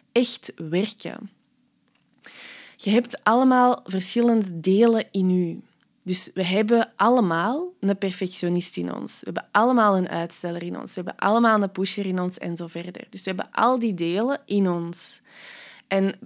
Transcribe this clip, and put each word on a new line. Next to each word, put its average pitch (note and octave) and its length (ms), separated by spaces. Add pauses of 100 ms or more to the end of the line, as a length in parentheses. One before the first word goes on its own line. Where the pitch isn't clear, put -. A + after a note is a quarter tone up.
(120)
echt - 440
werken. F3+ 760 (1500)
Je - 140
hebt A#3+ 340
allemaal B3 600
verschillende F#3+ 760
delen G#3 500
in F#3 200
u. F3+ 320 (460)
Dus - 260
we F#3+ 100
hebben G#3+ 520
allemaal A#3 840
een G3 180
perfectionist F3+ 800
in F3 180
ons. - 180
We - 120
hebben - 260
allemaal A3 460
een F#3 120
uitsteller E3+ 540
in F3 160
ons. - 160
We F3+ 100
hebben - 220
allemaal A3 360
een F#3 100
pusher G3 340
in F#3 140
ons F3+ 180
en E3+ 180
zo E3+ 100
verder. E3+ 440
Dus F#3+ 120
we - 60
hebben F#3 240
al B3 260
die A3+ 160
delen F#3 520
in G3 240
ons. E3+ 500 (680)
En G3 260 (120)